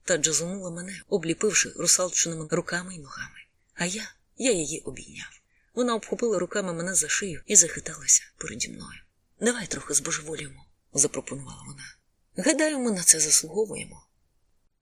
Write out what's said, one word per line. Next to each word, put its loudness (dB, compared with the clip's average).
та 4
джазонула -2
мене, -10
обліпивши 2
русалчиними 0
руками -2
й -16
ногами. -14
А -2
я -6
Я 4
її 0
обійняв. -14
Вона 2
обхопила 0
руками -2
мене -2
за 2
шию -2
і 6
захиталася 4
переді -8
мною. -14
«Давай 0
трохи -6
збожеволіємо», -4
запропонувала -2
вона. -16
«Гадаю, 4
ми 2
на 0
це 6
заслуговуємо». 0